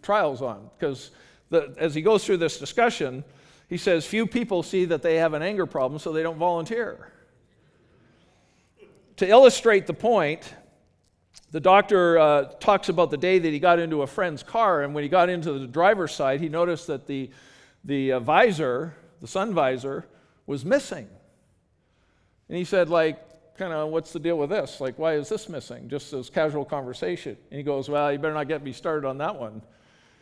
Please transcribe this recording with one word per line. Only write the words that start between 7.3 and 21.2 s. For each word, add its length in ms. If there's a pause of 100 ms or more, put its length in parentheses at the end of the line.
To 100
illustrate 600
the 60
point, 600 (1000)
the 100
doctor, 560
uh, 260 (160)
talks 300
about 220
the 60
day 220
that 100
he 100
got 200
into 220
a 60
friend's 360
car, 380
and 120
when 100
he 60
got 200
into 240
the 140
driver's 460
side, 280
he 80
noticed 380
that 200
the, 220 (560)
the, 280
uh, 60
visor, 720 (280)
the 60
sun 260
visor, 520 (420)
was 180
missing. 420 (1400)